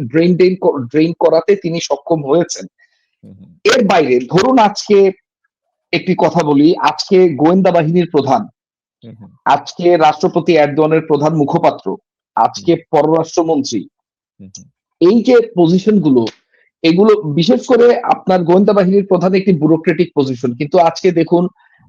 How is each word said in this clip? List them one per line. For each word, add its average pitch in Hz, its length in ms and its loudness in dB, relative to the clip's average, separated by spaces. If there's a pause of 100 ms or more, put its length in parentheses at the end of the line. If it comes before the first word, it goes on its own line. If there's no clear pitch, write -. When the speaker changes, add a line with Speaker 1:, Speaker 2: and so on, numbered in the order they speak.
Speaker 1:
ব্রেইন 165 300 0
ড্রেন 185 200 2
ক-, 175 220 -2 (120)
ড্রেন 156 280 0
করাতে 165 380 0
তিনি 170 240 -8
সক্ষম 160 460 -6
হয়েছেন। 147 380 -2 (600)
Speaker 2:
হুম, 104 80 -20
হুম। - 180 -20 (140)
Speaker 1:
এর - 220 2
বাইরে 156 340 2
ধরুন 190 380 0
আজকে 208 380 0 (960)
একটি 170 260 -4
কথা 170 240 0
বলি, 147 340 2
আজকে 185 520 0
গোয়েন্দা 170 420 2
বাহিনীর 170 400 0
প্রধান, 131 320 0 (600)
Speaker 2:
হুম, 110 100 -20
হুম। 107 160 -20 (140)
Speaker 1:
আজকে 147 420 -2 (100)
রাষ্ট্রপতি 170 600 0
এরদোয়ানের 151 500 0
প্রধান 151 300 -2
মুখপাত্র, 143 500 -2 (500)
আজকে 117 380 -2
Speaker 2:
হুম। 160 160 -6
Speaker 1:
পররাষ্ট্রমন্ত্রী, 160 920 -2 (600)
Speaker 2:
হুম, 95 80 -20
হুম। - 180 -20 (340)
Speaker 1:
এই 202 220 2
যে 247 140 2 (200)
পজিশন 185 440 2
গুলো, 135 220 2 (600)
এগুলো 180 300 4 (220)
বিশেষ 196 320 0
করে 240 200 2 (160)
আপনার - 420 -2
গোয়েন্দা 190 280 2
বাহিনীর 196 340 0
প্রধান 185 280 0
একটি 190 180 0
ব্যুরোক্রেটিক 160 600 0
পজিশন, 131 400 -4
কিন্তু 143 240 -6
আজকে 170 340 0
দেখুন, 165 320 0 (440)